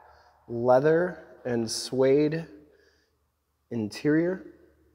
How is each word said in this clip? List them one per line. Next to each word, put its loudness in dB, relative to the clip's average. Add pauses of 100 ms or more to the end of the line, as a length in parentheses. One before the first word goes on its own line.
(480)
leather 2 (220)
and -2
suede 0 (1200)
interior. -2 (460)